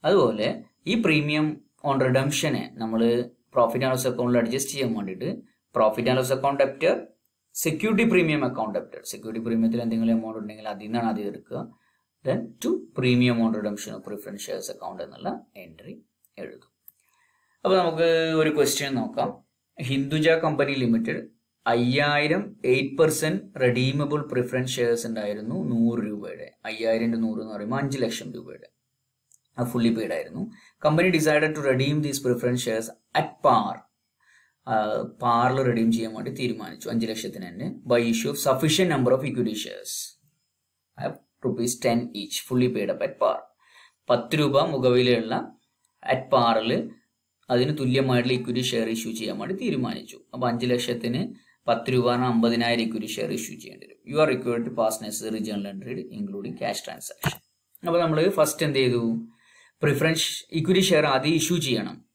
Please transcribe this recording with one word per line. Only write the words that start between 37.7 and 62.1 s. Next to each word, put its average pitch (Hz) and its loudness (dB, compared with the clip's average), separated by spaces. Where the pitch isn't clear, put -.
by 123 4
issue 117 2
of 139 -4
sufficient 151 2
number 127 4
of 131 0
equity 120 -2
shares - -12
at - -4
rupees 120 -2
ten 117 4
each, 120 -8
fully 123 2
paid 101 -2
up - -2
at - -4
par. - 0
പത്ത് 123 0
രൂപ 143 4
മുഖവിലയുള്ള 123 2
at 131 -2
par-ിൽ 120 2
അതിന് 127 2
തുല്യമായിട്ടുള്ള 127 2
equity 123 -2
share 113 -2
issue 113 -4
ചെയ്യാൻ 110 -6
വേണ്ടി - -6
തീരുമാനിച്ചു. 156 -4
അപ്പൊ 127 -2
അഞ്ച് 117 -2
ലക്ഷത്തിന് 123 -2
പത്ത് 120 0
രൂപ 123 4
എന്ന് 127 2
അമ്പതിനായിരം 117 2
equity 110 -4
share 110 -6
issue - -8
ചെയ്യേണ്ടി - -20
വരും. - -16
You 151 4
are 127 0
required 117 -2
to - -12
pass 110 0
necessary 107 -6
journal 101 -6
entry 123 -10
including 98 -8
cash - -6
transaction. - -8
അപ്പൊ 170 2
നമ്മൾ 160 2
ഫസ്റ്റ് 156 2
എന്ത് 139 0
ചെയ്തു? 117 0
preference 151 0
equity 180 2
share 185 4
ആദ്യം 139 2
issue 170 2
ചെയ്യണം. 117 -2